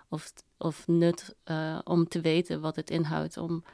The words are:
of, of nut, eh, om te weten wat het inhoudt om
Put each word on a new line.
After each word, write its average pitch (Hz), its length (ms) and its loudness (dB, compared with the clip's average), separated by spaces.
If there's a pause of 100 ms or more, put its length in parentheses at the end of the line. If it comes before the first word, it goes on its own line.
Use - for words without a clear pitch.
of, - 240 -8 (260)
of - 280 -4
nut, 170 480 4 (100)
eh, 160 400 -4
om 170 240 4
te 170 120 -4
weten 160 400 2
wat 156 160 -4
het - 140 -6
inhoudt 160 460 -2
om 165 380 -4